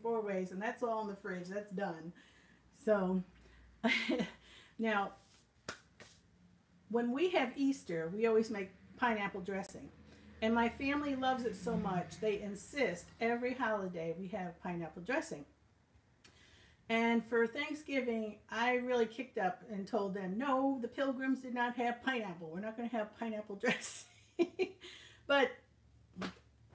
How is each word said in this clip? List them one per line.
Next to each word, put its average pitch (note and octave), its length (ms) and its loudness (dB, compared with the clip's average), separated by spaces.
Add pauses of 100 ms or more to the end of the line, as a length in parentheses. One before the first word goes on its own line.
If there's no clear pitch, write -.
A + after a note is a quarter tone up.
four A#3 180 0
ways, F#3 300 -2
and F#3 100 -6
that's A#3+ 220 -2
all A3 200 0
in G3+ 40 -4
the G3+ 80 -6
fridge. F3+ 320 -6
That's G3+ 240 -6
done. F3 400 -4 (720)
So F#3 400 4 (600)
<laughs> - 920 -2
now, G#3 360 2 (1800)
when A#3+ 220 2
we D#4 180 2
have C#4+ 260 2
Easter, F3+ 580 0
we G#3+ 120 2
always A3 260 6
make G3 200 -4 (260)
pineapple G#3 440 0
dressing. F#3+ 480 -6 (520)
And A3 120 4
my A#3 140 6
family C#4 480 0
loves B3+ 300 2
it G3 100 0
so A3+ 220 0
much, F#3+ 420 -2
they G#3 220 0
insist G3+ 640 -2 (160)
every A#3+ 320 2
holiday F#3+ 680 -2
we F#3+ 80 -6
have F3+ 340 -6
pineapple F3 420 -6
dressing. A#3 420 -2 (1400)
And A3+ 380 4
for A#3 220 4
Thanksgiving, B3 880 -2 (160)
I A#3+ 240 2
really B3 320 2
kicked A#3 320 -6
up F#3 320 0
and G3 160 -4
told G3+ 260 0
them, F#3+ 240 -4
"No, C4+ 440 2
the A#3 60 -2
Pilgrims C4+ 520 0
did B3+ 140 -8
not A#3+ 240 2
have A#3+ 260 0
pineapple. F#3 480 -2
We're F3 80 -6
not A3 180 -6
gonna A#3 120 -4
have G#3+ 280 -4
pineapple G#3+ 380 -4
<laughs> G3 60 -12
dressing." - 440 2 (1200)
But C#4 260 6 (1200)